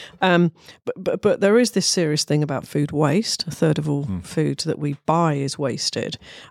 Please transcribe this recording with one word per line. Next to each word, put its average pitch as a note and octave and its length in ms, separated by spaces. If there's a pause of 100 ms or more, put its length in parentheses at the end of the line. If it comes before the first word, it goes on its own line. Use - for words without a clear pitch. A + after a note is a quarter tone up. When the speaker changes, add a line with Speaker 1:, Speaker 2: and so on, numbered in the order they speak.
(220)
Speaker 1:
Um, F3 300 (340)
but, - 100
but, F#3 240
but - 220
there G3+ 160
is B3 140
this F#3 140
serious D3+ 380
thing D3+ 180
about C#3+ 240
food D3 240
waste. D3+ 560
A E3 40
third D#3 280
of D3+ 100
all C#3+ 220
Speaker 2:
Hmm. F#2 100
Speaker 1:
food D3+ 400
that - 180
we D3 260
buy E3 300
is C#3 240
wasted. C3 580 (340)